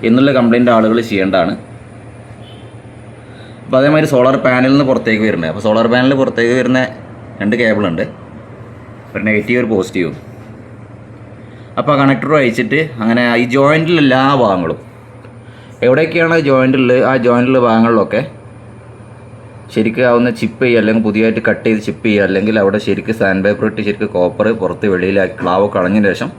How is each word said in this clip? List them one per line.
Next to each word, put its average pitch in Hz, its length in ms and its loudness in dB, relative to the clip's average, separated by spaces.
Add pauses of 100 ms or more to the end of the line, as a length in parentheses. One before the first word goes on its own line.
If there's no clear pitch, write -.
എന്നുള്ള 131 280 4
കംപ്ലയിൻ്റ് 120 380 2
ആളുകൾ 113 240 2 (100)
ചെയ്യേണ്ടതാണ്. 95 440 0 (2000)
അപ്പോൾ 127 140 0
അതേമാതിരി 151 340 2
സോളാർ 131 320 4
പാനലിൽ 127 300 2
നിന്ന് 139 160 2
പുറത്തേക്ക് 113 360 0
വരുന്നത്, 85 240 -2
അപ്പോൾ 98 160 -8
സോളാർ 110 280 2
പാനൽ 127 260 2
പുറത്തേക്ക് 117 400 0
വരുന്ന 127 200 0 (600)
രണ്ട് 104 200 0
കേബിളുണ്ട്, 104 440 0 (1120)
ഒരു 95 140 -6
നെഗറ്റീവ് 107 340 0
ഒരു 113 100 -4
പോസിറ്റീവും. 90 420 -2 (1600)
അപ്പോൾ - 160 0
ആ 139 60 0
കണക്ടർ 135 380 2
അഴിച്ചിട്ട് 123 420 0 (220)
അങ്ങനെ 117 220 0 (180)
ഈ - 20 2 (120)
ജോയിൻറ്റിൽ 160 480 2
എല്ലാ 131 180 4 (220)
ഭാഗങ്ങളും 90 360 -2 (1080)
എവിടെയൊക്കെയാണ് 165 600 2
ജോയിൻ്റ് 131 320 2
ഉള്ളത് 123 300 4
ആ - 20 2 (140)
ജോയിൻ്റ് 123 240 2
ഉള്ള 131 180 4
ഭാഗങ്ങളിലൊക്കെ 113 540 2 (1500)
ശരിക്കും 113 320 0
ആവുന്ന 120 220 2 (100)
ചിപ്പ് 113 240 -4
ചെയ്യുക, 120 160 4
അല്ലെങ്കിൽ 110 300 2
പുതിയതായിട്ട് 110 400 0
കട്ട് 101 180 -4
ചെയ്ത് 110 120 0 (100)
ചിപ്പ് - 180 -8
ചെയ്യുക, 101 220 2
അല്ലെങ്കിൽ 101 240 0 (100)
അവിടെ 98 140 0 (100)
ശരിക്കും 98 340 -4
സാൻഡ് 95 240 0
പേപ്പർ 104 240 0
ഇട്ട് 107 160 -8
ശരിക്കും 104 320 -4
കോപ്പർ 90 280 0 (180)
പുറത്ത് 87 220 -4 (100)
വെളിയിലാക്കി 92 480 0
ക്ലാവ് 92 240 0 (100)
കളഞ്ഞതിന് 98 340 2
ശേഷം 90 260 -6